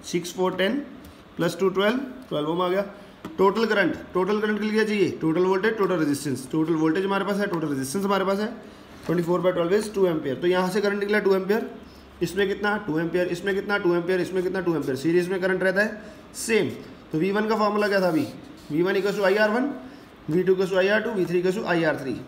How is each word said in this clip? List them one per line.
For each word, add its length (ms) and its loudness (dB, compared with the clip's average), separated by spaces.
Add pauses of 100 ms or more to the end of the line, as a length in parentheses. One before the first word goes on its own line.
सिक्स, 280 -4
फ़ोर, 240 -2
टेन 220 0 (580)
प्लस 240 0
टू, 100 4
ट्वेल्व, 280 0 (300)
ट्वेल्व 200 -4
ओम 140 0
आ 60 2
गया। 160 0 (540)
टोटल 280 4
करंट, 280 2 (200)
टोटल 260 2
करंट 180 0
के 60 -2
लिए 100 -2
क्या 100 4
चाहिए? 260 2 (100)
टोटल 240 2
वोल्टेज, 340 2
टोटल 200 2
रेजिस्टेंस। 540 -2
टोटल 220 2
वोल्टेज 300 2
हमारे 200 0
पास 120 0
है, 100 0
टोटल 220 -2
रेजिस्टेंस 360 -2
हमारे 200 2
पास 140 0
है, 80 -2 (600)
ट्वेंटी 180 0
फ़ोर 160 2
by 120 2
ट्वेल्व 240 2
is 180 -2
टू 120 4
एम्पियर। 300 -2
तो 100 -2
यहाँ 240 2
से 100 0
करंट 200 0
निकला 180 0
टू 160 4
एम्पियर, 360 0 (520)
इसमें 260 0
कितना? 280 0 (100)
टू 120 -2
एम्पियर, 300 0
इसमें 260 -4
कितना? 240 -2
टू 160 2
एम्पियर, 260 0
इसमें 220 -2
कितना? 180 -2
टू 160 0
एम्पियर। 200 -2
सीरीज 320 2
में 120 -2
करंट 220 0
रहता 200 2
है 200 -4 (340)
सेम। 320 2 (440)
तो 60 -2
वी 140 2
वन 160 0
का 80 2
फॉर्मूला 320 2
क्या 120 2
था 80 2
अभी? 180 0 (440)
वी 120 2
वन 120 2
equals 240 0
to 60 0
आई 120 4
आर 140 4
वन, 200 0 (600)
वी 120 2
टू 120 4
equals 180 0
to 60 2
आई 100 4
आर 120 2
टू, 100 -2
वी 140 0
थ्री 180 0
equals 160 0
to 80 -6
आई 180 2
आर 120 2
थ्री। 200 -6 (120)